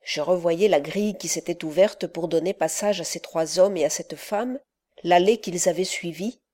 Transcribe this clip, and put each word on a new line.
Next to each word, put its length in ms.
Je 180
revoyais 460
la 140
grille 360
qui 120
s'était 360
ouverte 440
pour 180
donner 280
passage 460
à 40
ces 160
trois 400
hommes 160
et 80
à 60
cette 260
femme, 420
l'allée 340
qu'ils 300
avaient 160
suivie, 560